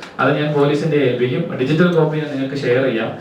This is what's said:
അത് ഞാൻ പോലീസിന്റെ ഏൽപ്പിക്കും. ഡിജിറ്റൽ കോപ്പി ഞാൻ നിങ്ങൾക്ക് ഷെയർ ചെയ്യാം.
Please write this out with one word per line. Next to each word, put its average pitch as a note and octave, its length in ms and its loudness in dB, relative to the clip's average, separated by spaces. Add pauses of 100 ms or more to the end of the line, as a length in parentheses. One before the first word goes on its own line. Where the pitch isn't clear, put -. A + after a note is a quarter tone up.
(200)
അത് C#3+ 160 2
ഞാൻ D3+ 160 -2
പോലീസിന്റെ D3 440 2
ഏൽപ്പിക്കും. B2+ 640 0
ഡിജിറ്റൽ E3+ 340 2
കോപ്പി D3+ 240 2
ഞാൻ D3 140 -4
നിങ്ങൾക്ക് C3+ 260 -4
ഷെയർ B2+ 280 0
ചെയ്യാം. A2+ 360 -2